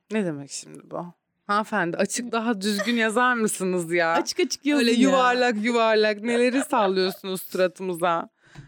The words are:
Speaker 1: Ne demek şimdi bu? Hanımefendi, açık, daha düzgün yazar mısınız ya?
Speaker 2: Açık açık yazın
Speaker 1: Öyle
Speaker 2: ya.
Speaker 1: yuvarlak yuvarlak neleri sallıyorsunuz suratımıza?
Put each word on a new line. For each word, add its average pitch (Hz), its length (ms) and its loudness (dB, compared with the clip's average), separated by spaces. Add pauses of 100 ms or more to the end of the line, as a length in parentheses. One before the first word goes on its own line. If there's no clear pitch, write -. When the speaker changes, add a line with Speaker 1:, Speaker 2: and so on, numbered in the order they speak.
(120)
Speaker 1:
Ne 208 140 -2
demek 143 260 -6
şimdi 156 400 -16
bu? 165 140 -8 (420)
Hanımefendi, 202 500 -2
açık, 226 340 -4
daha 226 300 -2
düzgün 208 340 -2
yazar 233 380 2
mısınız 185 600 -2
ya? 165 200 2
Speaker 2:
Açık - 260 -2
açık - 260 -4
yazın 294 160 2
Speaker 1:
Öyle 233 100 4
Speaker 2:
ya. 247 80 2
Speaker 1:
yuvarlak 247 640 4
yuvarlak 220 580 2
neleri 240 400 2
sallıyorsunuz 190 800 0
suratımıza? 180 880 -2 (380)